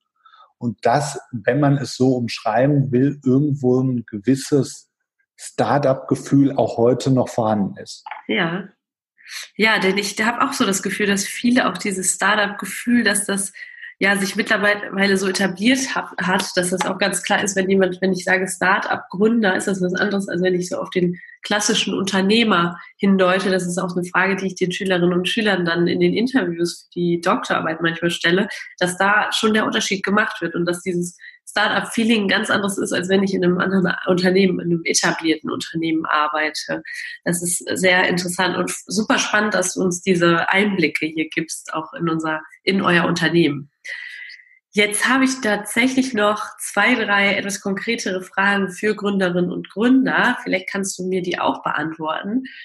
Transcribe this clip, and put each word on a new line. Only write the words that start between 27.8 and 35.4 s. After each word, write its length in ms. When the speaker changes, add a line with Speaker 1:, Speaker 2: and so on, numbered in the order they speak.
Speaker 2:
manchmal 300
stelle, 380
dass 180
da 360
schon 220
der 120
Unterschied 380
gemacht 360
wird 140
und 120
dass 160
dieses 340
Start-up-Feeling 800
ganz 220
anderes 280
ist, 140
als 160
wenn 140
ich 120
in 100
einem 140
anderen 360
Unternehmen, 540
in 100
einem 140
etablierten 640